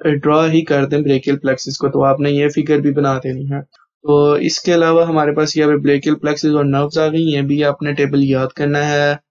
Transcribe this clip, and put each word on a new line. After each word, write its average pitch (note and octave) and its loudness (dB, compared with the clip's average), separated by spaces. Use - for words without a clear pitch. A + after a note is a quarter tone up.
ड्रॉ D3+ 2
ही D#3+ 2
कर C#3+ 0
दें C#3+ -2
brachial C#3 0
plexus C3+ -4
को, C#3+ -2
तो C#3+ -2
आपने C#3 0
ये C#3+ 0
figure D3 0
भी C#3+ 0
बना C#3 0
देनी C3 -8
है। C#3 -6
तो D3 0
इसके - -2
अलावा E3+ 4
हमारे D3+ 0
पास D#3 -2
यहाँ D3+ 2
पे D3 2
brachial C#3+ 0
plexus D3+ -2
और D3 2
nerves C#3+ 0
आ D#3 2
गई, D#3+ 0
ये D3 0
भी C#3+ 0
आपने D3 -2
table C#3 0
याद C3 0
करना D3 -2
है। D3 0